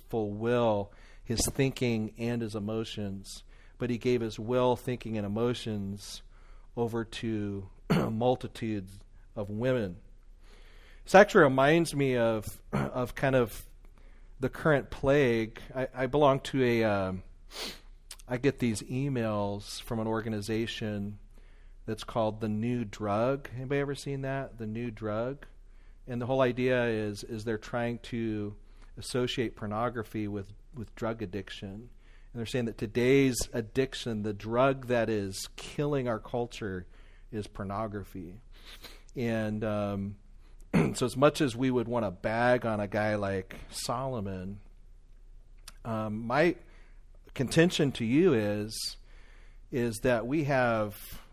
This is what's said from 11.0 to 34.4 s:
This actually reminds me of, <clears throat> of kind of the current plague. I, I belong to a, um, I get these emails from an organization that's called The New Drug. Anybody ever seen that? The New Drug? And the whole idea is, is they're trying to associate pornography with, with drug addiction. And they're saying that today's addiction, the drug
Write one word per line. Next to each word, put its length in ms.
This 100
actually 280
reminds 520
me 200
of, 300
<clears throat> 80
of 420
kind 200
of 300
the 100
current 400
plague. 720
I, 200
I 100
belong 360
to 220
a, 200
um, 400
I 100
get 220
these 240
emails 1000
from 180
an 80
organization 1080
that's 180
called 360
The 80
New 380
Drug. 680
Anybody 260
ever 140
seen 260
that? 360
The 100
New 220
Drug? 560
And 140
the 40
whole 160
idea 440
is, 380
is 200
they're 140
trying 460
to 520
associate 580
pornography 720
with, 200
with 200
drug 260
addiction. 480
And 680
they're 60
saying 200
that 120
today's 600
addiction, 680
the 100
drug 540